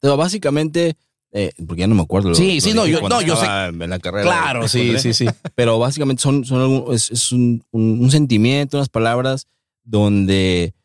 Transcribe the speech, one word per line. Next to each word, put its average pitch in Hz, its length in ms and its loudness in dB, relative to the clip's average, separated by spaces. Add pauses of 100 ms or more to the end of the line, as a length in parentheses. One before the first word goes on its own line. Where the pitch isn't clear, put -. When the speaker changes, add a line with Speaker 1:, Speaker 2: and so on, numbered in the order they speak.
Speaker 1:
Pero 139 160 2
básicamente, 160 800 -2 (360)
eh, 98 200 -4 (140)
porque 82 140 -8
ya 92 60 0
no 110 80 4
me 95 80 2
acuerdo, 92 320 0
Speaker 2:
Sí, 180 220 2
Speaker 1:
lo, 143 40 0
Speaker 2:
sí, 185 100 0
Speaker 1:
lo 220 40 0
Speaker 2:
no, 226 100 2
Speaker 1:
dije 156 100 2
Speaker 2:
yo, 160 60 0
Speaker 1:
cuando 240 200 -2
Speaker 2:
no, - 20 -2
yo 165 140 0
sé. - 60 0
Speaker 1:
estaba 98 260 -2
en 85 220 -8
la 92 100 -4
carrera 98 240 -4
Speaker 2:
Claro, 147 380 0
Speaker 1:
de 113 60 -2
Speaker 2:
sí, 120 300 0
sí, 123 160 0
sí. 120 120 0 (280)
Speaker 1:
Pero 117 240 2
básicamente 135 420 -2
son, 139 240 0
son 127 160 -2
algún, 131 340 0
es, 110 180 -2
es - 180 -2
un, 120 400 0
un, 113 300 0
un 127 100 4
sentimiento, 139 680 2
unas 135 100 -2
palabras 123 580 -2 (380)
donde 98 920 2 (100)